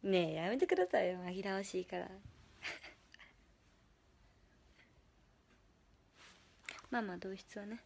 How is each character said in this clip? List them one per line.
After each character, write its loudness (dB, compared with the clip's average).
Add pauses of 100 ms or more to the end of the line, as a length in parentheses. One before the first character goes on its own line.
ね 6
え、 0
や 0
め 0
て 4
く 4
だ 4
さ 4
い 4
よ、 0
紛 -4
ら 0
わ 0
し -2
い -4
か -4
ら。 -4
<laughs> -12 (4000)
ま 2
あ 0
ま -2
あ、 -6
同 -6
室 -12
は -8
ね。 -8